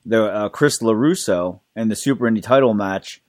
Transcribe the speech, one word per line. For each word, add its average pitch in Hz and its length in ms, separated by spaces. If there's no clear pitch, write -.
the, 110 180
uh, 104 260
Chris - 300
LaRusso 107 800
in 110 140
the 104 80
Super 120 340
Indie 107 140
title 127 300
match. 98 540